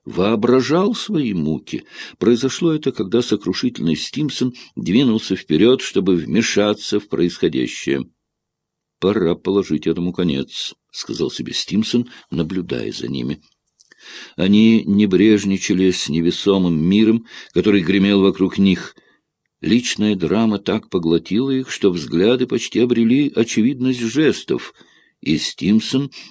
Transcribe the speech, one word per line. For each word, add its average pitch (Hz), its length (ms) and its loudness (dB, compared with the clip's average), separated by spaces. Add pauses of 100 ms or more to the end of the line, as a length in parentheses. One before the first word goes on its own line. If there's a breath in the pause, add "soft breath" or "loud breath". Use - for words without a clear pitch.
воображал 120 880 2
свои 147 400 -2
муки. 78 520 -4 (340 loud breath)
Произошло 127 540 2
это, 151 180 -2
когда 107 300 -2
сокрушительный 101 760 -2
Стимсон 131 580 -4 (220 loud breath)
двинулся 110 600 0
вперед, 107 460 2
чтобы 92 360 0
вмешаться 104 840 0
в - 80 -12
происходящее. 69 1040 -2 (880)
«Пора 95 360 0
положить 92 520 -2
этому 85 260 -2
конец», — - 600 -4 (180)
сказал - 380 -6
себе - 240 -10
Стимсон, 113 560 -2 (220 loud breath)
наблюдая 78 600 -4
за 60 160 -8
ними. 65 340 -6 (920 loud breath)
Они 107 500 4
небрежничали 98 1080 2
с - 180 -4
невесомым 87 720 0
миром, 107 440 2 (280 loud breath)
который 101 280 2
гремел 98 400 2
вокруг 95 360 2
них. 95 380 0 (640 soft breath)
Личная 107 540 0
драма 98 440 0
так 107 300 -4
поглотила 90 600 0
их, 131 220 -4
что 98 200 2
взгляды 92 540 0
почти - 340 -4
обрели 123 560 2
очевидность 123 640 0
жестов, 117 760 -2 (480 soft breath)
и 78 160 0
Стимсон, 131 720 -2 (200 loud breath)